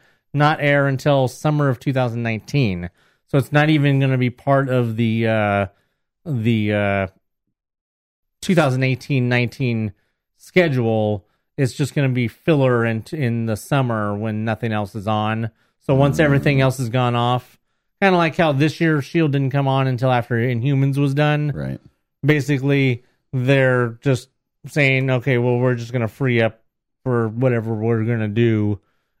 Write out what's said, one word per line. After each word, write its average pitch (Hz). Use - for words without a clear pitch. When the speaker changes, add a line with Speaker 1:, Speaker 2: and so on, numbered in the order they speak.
Speaker 1:
not 147
air 143
until 135
summer 147
of 127
two 143
thousand 120
nineteen. 110
So -
it's 131
not 147
even 143
gonna 131
be 123
part 135
of 123
the, 113
uh, 104
the, 110
uh, 101
two -
thousand 131
eighteen 127
nineteen 120
schedule. 113
It's 135
just -
gonna 139
be 123
filler 127
in, 113
in 117
the 110
summer 110
when 110
nothing 113
else 104
is 104
on. 110
So 139
once 139
Speaker 2:
Mm. 165
Speaker 1:
everything 139
else 131
has 123
gone 123
off, 120
kinda 190
like 165
how 160
this 143
year 156
shield 160
didn't 139
come 139
on 135
until 127
after 123
Inhumans 131
was 143
done. 147
Speaker 2:
Right. -
Speaker 1:
Basically, 139
they're 127
just 131
saying, 135
"Okay, 127
well, 120
we're 127
just 117
gonna 120
free 120
up 110
for 120
whatever 117
we're 110
gonna 110
do 107